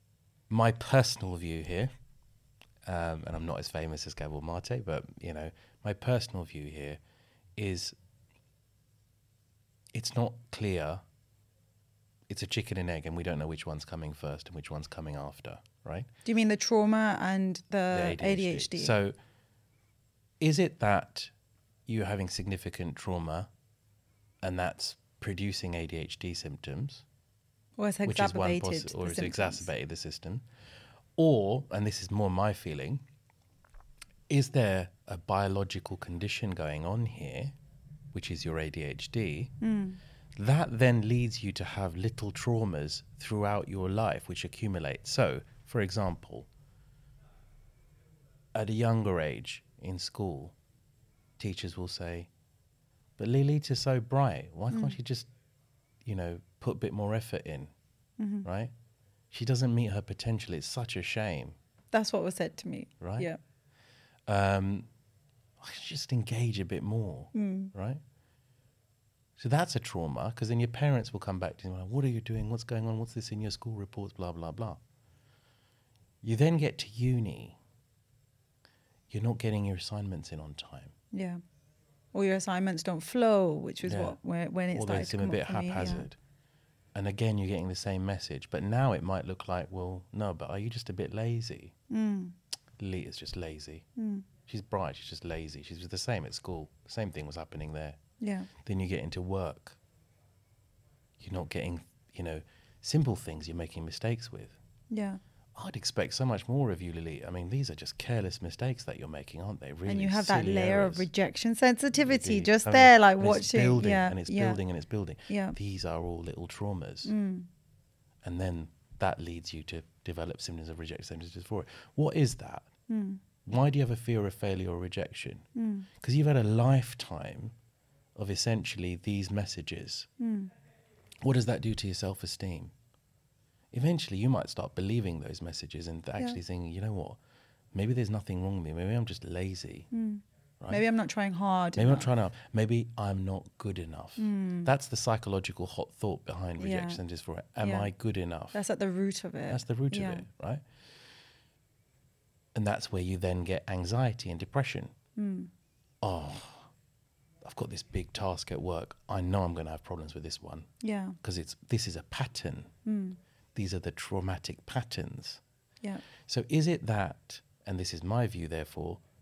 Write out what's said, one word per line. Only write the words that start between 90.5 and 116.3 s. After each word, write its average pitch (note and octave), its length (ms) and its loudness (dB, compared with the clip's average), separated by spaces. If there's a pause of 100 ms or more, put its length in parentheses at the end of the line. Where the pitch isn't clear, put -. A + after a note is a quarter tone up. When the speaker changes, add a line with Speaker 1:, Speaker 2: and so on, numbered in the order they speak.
Speaker 1:
you A2 100 -4
just A#2 200 -8
a F#2+ 40 -4
bit F#2+ 200 -6
lazy?" A#2 600 -4 (180)
Speaker 2:
Mm. G3+ 400 -2 (500)
Speaker 1:
Lita's F#2 360 -6
just - 200 -10
lazy. D#2+ 480 -10 (120)
Speaker 2:
Mm. G#3 260 -4 (220)
Speaker 1:
She's G#2 160 -8
bright, F2 360 -2
she's - 120 -16
just - 140 -12
lazy. D#2+ 400 -8
She E2 120 -14
was F2 120 -12
the F#2 100 -8
same F#2+ 280 -2
at - 80 -12
school. D#2+ 360 -8 (140)
The - 80 -20
same G#2 200 -4
thing D#2 140 -8
was D2 120 -10
happening D#2 360 -10
there. D2+ 220 -8 (240)
Speaker 2:
Yeah. G3 260 -6 (200)
Speaker 1:
Then F#2+ 140 -2
you F#2 80 -2
get F2+ 160 -2
into E2 180 -6
work. F2+ 560 -6 (1400)
You're F2+ 140 -12
not F2+ 160 -6
getting, F2 340 -4 (300)
you F#2 100 -8
know, D#2+ 180 -6 (400)
simple B2+ 340 2
things D#2+ 320 -8
you're E2 80 -6
making E2 300 -6
mistakes A2+ 460 -4
with. - 180 -14 (400)
Speaker 2:
Yeah. G3+ 280 -4 (440)
Speaker 1:
I'd F#3+ 140 -8
expect - 380 -2
so C3 120 0
much A2 220 0
more B2+ 240 2
of F2 100 -2
you, F2 120 -6
Lily. E2 320 -6
I - 60 -8
mean, F2+ 180 -4
these C3 200 0
are D2+ 60 -6
just - 220 -10
careless G#2 440 -2
mistakes A#2+ 440 -4
that - 120 -8
you're D2+ 120 -10
making, D2 320 -10
aren't G2+ 180 -6
they? C2+ 140 -10
Really F2 180 -4
Speaker 2:
And G3 100 0
you G3 60 2
have G3+ 200 4
that F#3 160 6
Speaker 1:
silly F#3+ 100 2
Speaker 2:
layer F#3+ 280 6
Speaker 1:
errors. F3+ 140 2
Speaker 2:
of E3+ 40 -2
rejection F#3+ 540 2
sensitivity B3+ 800 6
Speaker 1:
You G3+ 40 6
do. F3 60 0
Speaker 2:
just G#3+ 220 8
Speaker 1:
I - 20 4
mean, - 40 6
Speaker 2:
there, B3+ 260 12
like, G3 180 12
Speaker 1:
and G3 80 4
it's - 20 8
Speaker 2:
watching. G#3 340 6
Speaker 1:
building, B2 300 8
Speaker 2:
Yeah, F#3 180 6
Speaker 1:
and F#2 100 -2
it's E2 100 -4
Speaker 2:
yeah. - 160 4
Speaker 1:
building, G2+ 240 2
and E2+ 80 0
it's D2+ 80 -6
building. G2+ 320 -2 (100)
Speaker 2:
Yeah. F#3+ 260 0
Speaker 1:
These G2 300 -4
are E2+ 180 -2
all F2 200 -2
little E2+ 260 -6